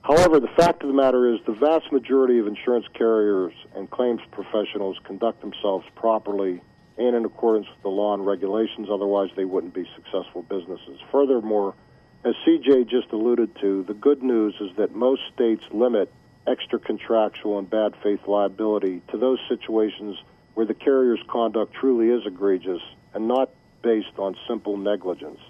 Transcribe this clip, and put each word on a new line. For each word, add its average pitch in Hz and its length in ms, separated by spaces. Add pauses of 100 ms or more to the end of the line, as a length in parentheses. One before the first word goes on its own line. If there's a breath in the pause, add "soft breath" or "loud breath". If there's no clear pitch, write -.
However, 160 380
the 113 160
fact 170 260
of 143 60
the 135 60
matter 127 380
is 110 140
the 117 60
vast 151 400
majority 127 460
of 104 80
insurance 107 480
carriers 104 580 (220)
and 98 160
claims 123 300 (100)
professionals 98 760
conduct 107 380
themselves 98 420 (100)
properly 101 680 (340)
and 120 200
in 113 80
accordance 107 440
with - 140
the 101 60
law 104 260
and 98 100
regulations, 101 680
otherwise 101 460
they 95 80
wouldn't 90 300
be 90 200
successful - 480
businesses. 87 560 (120)
Furthermore, 110 640 (500 soft breath)
as 117 100 (100)
C 165 180
J 127 220
just 120 280
alluded 117 480
to, 98 280
the 107 60
good 135 280
news 110 380
is 98 160
that 104 180
most 127 280 (120)
states 113 360
limit 110 420 (340)
extra 123 320
contractual 107 800
and 95 100
bad 110 340
faith 101 240
liability 98 840
to 107 80
those 127 200 (100)
situations 107 680 (380 soft breath)
where 110 120
the 107 80
carrier's 131 540
conduct 113 440
truly 120 360
is 117 180
egregious 92 540 (340)
and 107 120
not 127 220 (340)
based 113 360
on 98 180 (100)
simple 104 300
negligence. 135 640 (120)